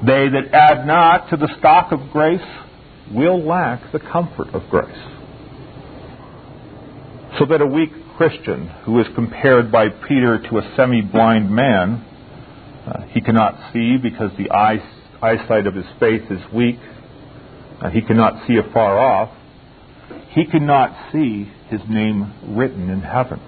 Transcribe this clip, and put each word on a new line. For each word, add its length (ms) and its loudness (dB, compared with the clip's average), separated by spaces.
They 260 4
that 240 -2
add 340 6
not 440 4
to 60 -2
the 120 -2
stock 340 4
of 200 -6
grace 280 0
will 320 0
lack 480 -4
the 80 -6
comfort 560 -6
of 160 -8
grace. 320 -2
So 80 2
that 140 2
a 60 2
weak 240 -2
Christian 520 -2
who 160 2
is 140 0
compared 580 2
by 160 4
Peter 500 0
to 200 -4
a 40 -2
semi-blind 760 2
man, 540 0
uh, 220 -12
he 120 -2
cannot 360 2
see 240 0
because 400 -4
the 160 -6
eye, 280 2
eyesight 440 0
of 80 -4
his 120 -10
faith 320 0
is 100 -6
weak, 260 0
uh, 80 -6
he 140 0
cannot 440 2
see 120 2
afar 400 2
off, 320 0
he 160 0
cannot 500 2
see 400 -2
his 200 -6
name 440 -2
written 440 -4
in 100 -4
heaven. 480 -4